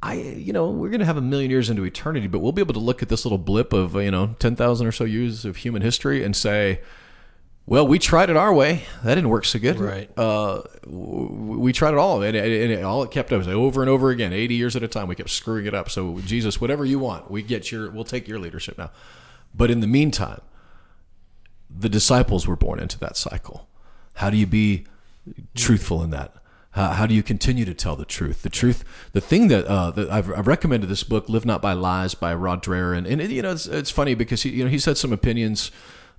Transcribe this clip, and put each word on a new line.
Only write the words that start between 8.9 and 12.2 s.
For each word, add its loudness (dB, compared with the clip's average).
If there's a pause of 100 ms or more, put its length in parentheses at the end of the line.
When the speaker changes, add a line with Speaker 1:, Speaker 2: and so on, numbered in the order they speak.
Speaker 1:
That 2
didn't 2
work 2
so 0
good." 0
Speaker 2:
Right. -6
Speaker 1:
Uh, 0 (220)
w-, -8
w-, -8
we 4
tried 2
it 2
all, 2